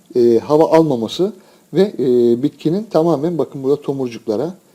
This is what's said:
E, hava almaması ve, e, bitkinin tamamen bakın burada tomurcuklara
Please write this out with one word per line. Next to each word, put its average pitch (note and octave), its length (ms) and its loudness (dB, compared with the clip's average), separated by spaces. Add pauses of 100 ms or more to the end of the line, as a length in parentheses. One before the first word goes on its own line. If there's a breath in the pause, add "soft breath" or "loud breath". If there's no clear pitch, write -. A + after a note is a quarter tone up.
(160)
E, A#2 240 4
hava D3+ 320 2
almaması D#3+ 640 0 (400 soft breath)
ve, G3 260 0
e, A#2+ 440 2
bitkinin E3 400 -4
tamamen E3 540 0
bakın C3+ 260 -6
burada C#3 180 0
tomurcuklara C3 760 -6 (200 soft breath)